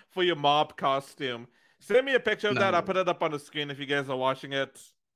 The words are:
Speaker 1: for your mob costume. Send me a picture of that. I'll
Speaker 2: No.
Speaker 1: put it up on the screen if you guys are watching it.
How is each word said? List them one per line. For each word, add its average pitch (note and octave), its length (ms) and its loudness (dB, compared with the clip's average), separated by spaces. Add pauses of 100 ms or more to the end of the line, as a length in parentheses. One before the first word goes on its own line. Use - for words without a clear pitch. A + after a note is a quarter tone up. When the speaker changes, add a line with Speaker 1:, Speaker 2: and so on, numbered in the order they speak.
Speaker 1:
for F#3 140 -4
your F3 140 2
mob D3 400 2
costume. C3+ 680 -4 (320)
Send B3+ 260 2
me C4+ 100 0
a - 40 4
picture G#3+ 300 -2
of G3+ 60 0
that. G3 180 2
I'll E3+ 80 4
Speaker 2:
No. - 40 -4
Speaker 1:
put F#3 120 -2
it F3+ 120 2
up F3 140 -2
on D#3+ 80 0
the D3 80 -6
screen D3 300 -8
if C3+ 100 -10
you C#3+ 60 -10
guys C#3 240 -2
are C3 60 -4
watching C3+ 380 -2
it. C3+ 280 -4 (340)